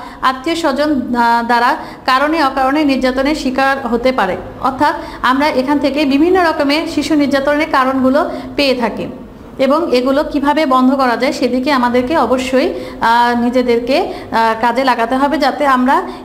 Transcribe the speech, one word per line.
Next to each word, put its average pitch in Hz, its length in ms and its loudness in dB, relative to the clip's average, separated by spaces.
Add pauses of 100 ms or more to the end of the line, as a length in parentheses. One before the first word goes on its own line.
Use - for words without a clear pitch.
(220)
আত্মীয় 269 340 -2
স্বজন, 285 600 -2
আহ, 233 300 2
দ্বারা 240 300 2 (300)
কারণে 294 380 2
অকারণে 269 400 0
নির্যাতনের 262 520 0
শিকার 269 520 -2
হতে 240 240 0
পারে। 196 260 -2 (240)
অর্থাৎ 294 340 0 (260)
আমরা 269 260 2
এখান 269 320 0
থেকে 269 260 0
বিভিন্ন 330 380 4
রকমের 311 440 0
শিশু 302 280 -2
নির্যাতনের 285 560 2
কারণগুলো 262 580 2 (260)
পেয়ে 269 200 2
থাকি 208 320 -4 (500)
এবং 269 380 2
এগুলো 269 280 2
কিভাবে 294 420 0
বন্ধ 254 300 4
করা 247 220 0
যায় 254 140 0
সেদিকে 254 400 -2
আমাদেরকে 247 460 0
অবশ্যই, 262 560 0 (280)
আহ, 240 380 2
নিজেদেরকে, 247 760 0 (180)
আহ, 226 300 0
কাজে 240 220 0
লাগাতে 240 320 0
হবে, 285 220 0
যাতে 277 300 0
আমরা 262 340 2 (240)